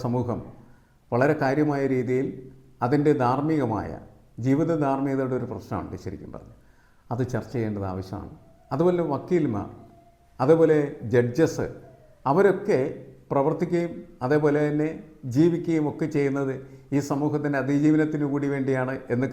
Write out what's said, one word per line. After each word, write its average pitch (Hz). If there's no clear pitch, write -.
സമൂഹം 120
വളരെ 135
കാര്യമായ 139
രീതിയിൽ 127
അതിൻ്റെ 147
ധാർമ്മികമായ, 123
ജീവിത 143
ധാർമ്മികതയുടെ 135
ഒരു 120
പ്രശ്നമുണ്ട് 92
ശരിക്കും -
പറഞ്ഞാൽ. -
അത് 123
ചർച്ച 107
ചെയ്യേണ്ടത് 107
ആവശ്യമാണ്. 92
അതുപോലെ 170
വക്കീൽമാർ, 135
അതേപോലെ 156
ജഡ്ജസ്, 120
അവരൊക്കെ 185
പ്രവർത്തിക്കുകയും 165
അതേപോലെ 147
തന്നെ 151
ജീവിക്കുകയും 165
ഒക്കെ 147
ചെയ്യുന്നത് 139
ഈ 143
സമൂഹത്തിൻ്റെ 147
അതിജീവനത്തിനു 147
കൂടി 139
വേണ്ടിയാണ് 131
എന്ന് 127